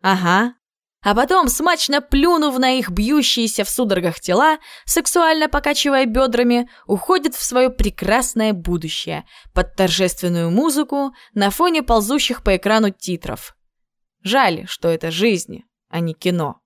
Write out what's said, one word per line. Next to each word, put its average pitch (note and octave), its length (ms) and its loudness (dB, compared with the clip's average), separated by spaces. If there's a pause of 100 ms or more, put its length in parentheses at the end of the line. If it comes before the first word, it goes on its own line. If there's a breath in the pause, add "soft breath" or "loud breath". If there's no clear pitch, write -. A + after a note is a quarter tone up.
Ага. F#3+ 540 0 (460)
А G#3 140 0
потом, D4+ 320 2
смачно D4+ 540 0
плюнув D4 580 2
на B3+ 120 2
их B3+ 180 -2
бьющиеся A3 720 0
в - 60 -4
судорогах F3+ 500 -2
тела, D4 380 2 (260 loud breath)
сексуально D#4+ 640 0
покачивая C#4+ 580 0
бёдрами, A#3+ 640 0 (180 loud breath)
уходит C#4+ 480 0
в - 80 -8
своё B3+ 260 2
прекрасное A3 840 -2
будущее E3 720 -6 (300 soft breath)
под - 240 -2
торжественную F3 760 0
музыку C#4 600 0 (200 loud breath)
на G3+ 180 2
фоне D#4+ 320 2
ползущих A#3 600 0
по F#3+ 140 2
экрану G#3+ 320 2
титров. - 680 -10 (680)
Жаль, G3 440 2
что - 200 -4
это E3 240 -2
жизнь, F#3 520 -2 (260)
а E3 100 -6
не E3 140 -4
кино. E3+ 520 -4